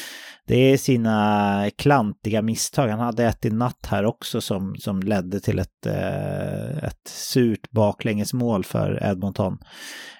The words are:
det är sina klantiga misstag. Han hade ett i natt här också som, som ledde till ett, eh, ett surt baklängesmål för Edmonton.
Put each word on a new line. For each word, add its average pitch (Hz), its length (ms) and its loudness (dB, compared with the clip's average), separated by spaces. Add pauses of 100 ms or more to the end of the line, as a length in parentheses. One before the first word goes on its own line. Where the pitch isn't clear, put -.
(460)
det 120 100 4
är 135 200 8
sina 104 1040 2
klantiga 110 640 2
misstag. 113 460 0
Han 107 120 -2
hade 120 240 0
ett 110 200 0
i 117 60 2
natt 120 380 -2
här 101 160 0
också - 360 -2
som, 98 360 -4
som 98 240 -4
ledde 95 400 -2
till 101 180 0
ett, - 280 -6
eh, 50 1000 -4
ett - 240 -10
surt - 640 0
baklängesmål 107 920 0
för 104 460 -2
Edmonton. 98 480 -2 (600)